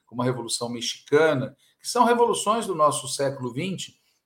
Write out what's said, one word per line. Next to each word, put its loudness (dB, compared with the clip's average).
como -6
a 0
Revolução -2
Mexicana, 0
que -14
são 2
revoluções 2
do -2
nosso 2
século -4
vinte, -8